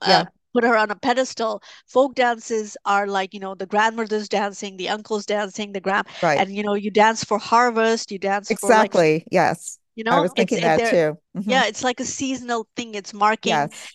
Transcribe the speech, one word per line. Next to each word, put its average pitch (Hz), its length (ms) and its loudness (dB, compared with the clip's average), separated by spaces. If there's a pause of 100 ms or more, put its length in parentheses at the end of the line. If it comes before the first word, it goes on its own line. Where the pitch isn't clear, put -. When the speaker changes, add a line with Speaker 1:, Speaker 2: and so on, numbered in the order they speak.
Speaker 1:
Yeah. 180 180 6
Speaker 2:
uh, - 20 -10 (280)
put 240 100 2
her 233 140 4
on 214 120 2
a 208 60 -8
pedestal. 233 640 -2 (260)
Folk 262 280 2
dances 226 720 -2
are 202 200 2
like, 196 280 -4
you 208 60 -12
know, 196 140 -10
the 185 140 -10
grandmother's 214 600 0
dancing, 202 500 -4
the 180 120 -6
uncle's 208 360 -6
dancing, 208 460 -6
the 196 100 -8
grand-, 196 260 -2 (160)
Speaker 1:
Right. 156 160 4
Speaker 2:
and, 190 160 -2
you 208 80 -4
know, 208 100 -2
you 208 160 -4
dance 214 340 4
for 208 140 0
harvest, 226 760 2
you 202 60 -8
dance 196 360 -2
for, 202 200 2
like, 214 180 4
Speaker 1:
Exactly. 160 380 2
Yes. 165 480 0 (200)
Speaker 2:
You 220 120 -8
Speaker 1:
I 226 100 4
Speaker 2:
know, - 20 4
Speaker 1:
was 175 140 0
Speaker 2:
it's, - 0 -
Speaker 1:
thinking 202 260 0
Speaker 2:
it, - 0 -
Speaker 1:
that 165 220 2
Speaker 2:
there, - 20 0
Speaker 1:
too. 170 320 2 (180)
Mm-hmm. 208 240 0
Speaker 2:
yeah, 240 60 4
it's 214 180 -6
like 254 160 -2
a 254 60 -6
seasonal 247 640 -6 (100)
thing. 226 180 -8
It's 202 180 -12
marking, 202 560 0
Speaker 1:
Yes. - 240 -18